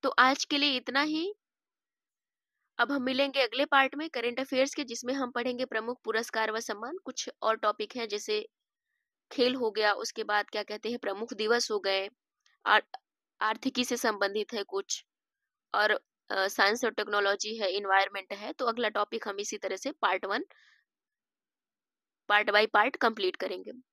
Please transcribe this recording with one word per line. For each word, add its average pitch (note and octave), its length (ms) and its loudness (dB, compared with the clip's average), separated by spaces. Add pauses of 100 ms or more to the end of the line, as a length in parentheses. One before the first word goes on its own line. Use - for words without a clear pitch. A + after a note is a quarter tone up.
तो C4+ 60 2
आज C4 360 4
के D4 120 0
लिए C#4 200 2
इतना B3+ 240 -2
ही। D#4 340 -2 (1400)
अब A#3 140 2
हम C#4 120 0
मिलेंगे C4+ 380 0
अगले B3+ 240 0
पार्ट C4+ 300 2
में D#4 140 -6
करंट A#3+ 300 -4
अफेयर्स C4+ 360 0
के, D4 80 -4
जिसमें A#3+ 300 -6
हम C4+ 180 -2
पढ़ेंगे B3 340 -2
प्रमुख A3+ 380 -4
पुरस्कार A3 480 -2
व A3 80 -2
सम्मान। A#3 380 -8
कुछ - 320 -8 (120)
और A3 140 2
टॉपिक G#3+ 400 -2
हैं, A#3 120 -4
जैसे G#3+ 420 -4 (840)
खेल B3+ 240 2
हो A#3+ 160 0
गया, G#3 220 2
उसके A3+ 300 -6
बाद G#3 260 0
क्या G#3 140 -4
कहते G#3+ 260 -6
हैं, A#3+ 100 -4
प्रमुख G3+ 340 -6
दिवस A3 380 2
हो G#3+ 80 0
गए, F#3+ 300 0 (560)
आर-, - 300 4 (460)
आर्थिकी A3 440 -2
से A#3+ 120 -2
संबंधित G3+ 560 0
है G#3 100 -4
कुछ, - 420 -6 (680)
और, G#3+ 160 4 (380)
अ, F#3+ 180 0
साइंस G#3 380 2
और A3 60 2
टेक्नोलॉजी G#3 680 0
है, G3 140 0
एनवायरनमेंट G3 640 0
है। G3+ 200 -10
तो C4+ 120 -4
अगला A#3 240 0
टॉपिक G#3+ 380 -2
हम G3+ 120 -6
इसी G#3 180 -6
तरह F#3+ 180 -4
से C#4+ 160 -6
पार्ट F#3+ 340 0
वन, A3 200 -2 (1800)
पार्ट G#3 200 4
by G#3+ 220 6
पार्ट G#3 240 4
कंप्लीट G#3+ 400 0
करेंगे। F#3 360 -8 (220)